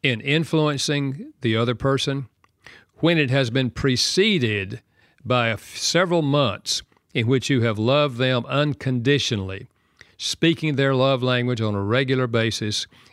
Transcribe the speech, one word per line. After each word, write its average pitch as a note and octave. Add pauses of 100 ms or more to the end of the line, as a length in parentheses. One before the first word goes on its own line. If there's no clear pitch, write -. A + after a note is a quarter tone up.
in A#2+
influencing D3
the A2
other A#2+
person C3+ (720)
when E3
it C3+
has C3+
been B2+
preceded B2 (440)
by A#2+
a A2
f-, -
several E3+
months C#3 (320)
in A#2
which B2+
you C3
have A2
loved C3
them B2+
unconditionally, C3 (500)
speaking D#3+
their C#3
love C3
language B2
on G#2+
a G2
regular B2+
basis, A2+ (280)